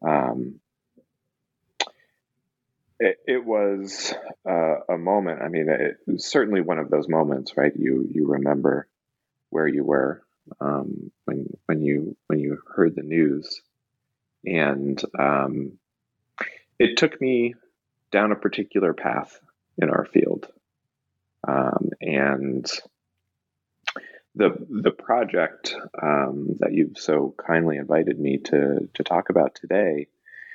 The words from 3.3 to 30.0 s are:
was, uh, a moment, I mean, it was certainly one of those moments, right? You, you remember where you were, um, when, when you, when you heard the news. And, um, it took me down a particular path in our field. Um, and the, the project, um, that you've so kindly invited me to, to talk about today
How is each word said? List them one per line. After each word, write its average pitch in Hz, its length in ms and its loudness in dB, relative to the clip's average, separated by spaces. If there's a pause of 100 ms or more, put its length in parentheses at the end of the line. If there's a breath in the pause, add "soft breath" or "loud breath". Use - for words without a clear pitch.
was, 101 680 -2 (360 loud breath)
uh, 80 260 2 (140)
a 90 80 0
moment, 87 440 0
I 71 80 -4
mean, 80 200 0
it - 280 0 (100)
was - 180 -4
certainly 104 360 2
one 82 180 0
of 71 100 -4
those 73 200 2
moments, 73 480 0
right? 71 180 4
You, 65 340 0
you 76 180 0
remember 69 600 2 (640)
where 80 180 0
you 71 160 0
were, 69 400 0 (380)
um, 71 500 -6 (140)
when, 69 220 -4 (180)
when 78 160 0
you, 73 340 0 (120)
when 78 120 0
you 71 200 -4 (140)
heard 82 220 4
the 73 80 -8
news. 76 580 0 (840)
And, 71 580 0 (160)
um, 69 540 0 (1080 loud breath)
it 117 180 4
took - 220 2
me 120 360 2 (560)
down 104 200 4
a 104 60 2
particular 98 560 0
path - 460 -4 (380)
in - 120 0
our - 160 2
field. - 420 2 (1000)
Um, 67 440 0 (100)
and 69 640 -2 (1700 loud breath)
the, 101 200 4 (140)
the 101 220 2
project, 95 840 0 (260)
um, 71 580 0
that - 140 0
you've 78 240 2
so 71 400 0
kindly 82 400 0
invited 76 420 0
me 69 180 0
to, 71 560 0
to - 100 -4
talk - 260 0
about 85 260 2
today 82 520 0 (480 loud breath)